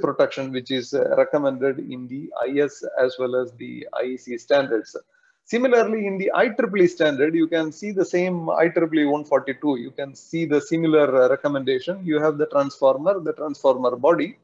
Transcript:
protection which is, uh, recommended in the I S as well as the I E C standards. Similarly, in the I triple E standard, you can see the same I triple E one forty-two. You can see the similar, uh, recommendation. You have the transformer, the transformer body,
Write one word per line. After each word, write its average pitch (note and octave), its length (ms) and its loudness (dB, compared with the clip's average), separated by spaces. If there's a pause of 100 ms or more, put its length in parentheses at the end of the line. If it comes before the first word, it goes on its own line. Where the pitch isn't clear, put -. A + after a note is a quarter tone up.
protection C3+ 500 0
which B2+ 200 -6
is, B2+ 200 -4
uh, C#3 240 2
recommended C3+ 600 0
in B2+ 300 -12
the C#3 200 -12 (140)
I C3+ 160 -2
S C#3+ 260 -2 (160)
as B2+ 180 2
well B2+ 180 -2
as B2 160 -2
the B2 420 -14
I B2 80 -4
E B2+ 140 -6
C B2 200 -12
standards. B2 600 0 (480)
Similarly, A3+ 640 2
in G3 100 -4
the F#3+ 160 -2
I G#3 140 4
triple G#3 340 0
E F3 60 6
standard, D#3 480 2
you D#3+ 100 2
can D#3+ 240 -2
see G#3 220 -10
the F#3 120 0
same F3 460 -2
I E3 180 2
triple E3 300 0
E D3+ 80 4
one D3 180 0
forty-two. C#3 520 -2
You B2+ 160 -10
can C3+ 240 -10
see - 280 -6
the D3 160 2
similar, D#3 460 2 (160)
uh, B2+ 60 6
recommendation. C#3 760 -2
You D#3 140 0
have D3+ 180 0
the D3+ 100 0
transformer, C#3+ 720 0
the D#3 120 -6
transformer C3+ 600 0
body, D3+ 500 0